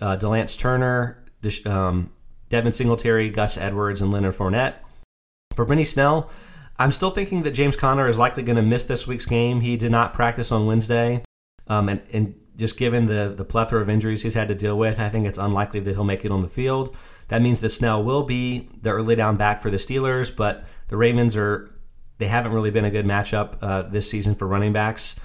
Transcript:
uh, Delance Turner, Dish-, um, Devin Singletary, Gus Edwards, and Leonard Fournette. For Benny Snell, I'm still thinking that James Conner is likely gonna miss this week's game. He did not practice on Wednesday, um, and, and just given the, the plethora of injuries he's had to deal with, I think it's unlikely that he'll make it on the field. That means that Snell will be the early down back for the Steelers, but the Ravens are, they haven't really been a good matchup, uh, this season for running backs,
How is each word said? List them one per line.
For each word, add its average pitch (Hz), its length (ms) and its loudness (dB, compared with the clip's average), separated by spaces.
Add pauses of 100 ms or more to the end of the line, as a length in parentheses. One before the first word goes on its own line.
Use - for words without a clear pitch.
uh, 95 140 0
Delance 107 400 0
Turner, 123 680 0 (160)
Dish-, - 260 -4
um, 92 440 0 (380)
Devin 117 240 2
Singletary, 113 580 0
Gus 104 260 0
Edwards, 101 460 -2
and 98 80 2
Leonard 101 240 0
Fournette. 110 400 0 (800)
For 117 100 0
Benny 143 200 4
Snell, 147 460 2 (500)
I'm 131 120 4
still 185 180 0
thinking 190 320 -2
that 151 100 -2
James 139 240 2
Conner 135 320 4
is 113 100 2
likely 123 260 0
gonna 117 180 4
miss 117 220 4
this 123 220 -2
week's 123 200 -6
game. 120 340 2
He 120 160 0
did 113 140 0
not 113 220 2
practice 117 380 0
on 110 160 2
Wednesday, 117 580 2 (440)
um, 104 200 2
and, 98 120 -2 (120)
and 107 220 0 (220)
just 110 200 -4
given 120 300 2
the, 104 300 0
the 98 80 -8
plethora 113 380 0
of 104 80 -2
injuries 107 320 0
he's 110 120 -2
had 107 140 0
to 107 60 -2
deal 104 240 0
with, 110 200 2
I 107 100 -2
think 110 180 0
it's 98 120 -4
unlikely 101 420 -2
that 98 120 -4
he'll 95 120 -2
make 98 200 0
it 107 60 -4
on 98 100 0
the 90 80 -2
field. 131 480 -4 (320)
That 117 140 2
means 120 180 2
that 110 100 0
Snell 107 340 0
will 135 180 0
be 123 480 -4 (100)
the 110 100 -2
early 110 260 2
down 107 200 4
back 104 240 2
for 113 100 -2
the 98 60 2
Steelers, 127 580 -2
but 104 320 -2 (200)
the 101 100 -4
Ravens 120 400 4
are, 104 380 -2 (440)
they 107 100 -2
haven't 117 240 0
really 110 180 2
been 104 140 2
a 104 80 2
good 104 120 0
matchup, 101 560 -2
uh, 95 220 -2
this 101 260 -4
season 104 280 0
for 98 100 -4
running 101 260 2
backs, 107 520 -2